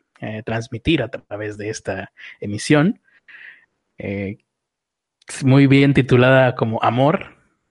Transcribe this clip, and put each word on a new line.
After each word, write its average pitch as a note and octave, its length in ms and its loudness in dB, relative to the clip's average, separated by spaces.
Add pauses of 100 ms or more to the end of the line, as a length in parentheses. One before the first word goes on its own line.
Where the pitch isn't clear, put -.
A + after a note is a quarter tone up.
(200)
eh, A2 240 -10
transmitir A#2 580 -4
a A2+ 80 -8
través G#2 480 -12
de G#2 100 -10
esta G2 440 -10 (280)
emisión. D3 600 -2 (1000)
Eh, G2 400 -8 (1080)
muy C#3 220 6
bien C#3 280 4
titulada B2+ 600 4
como A2+ 280 -4
Amor. B2 540 0 (340)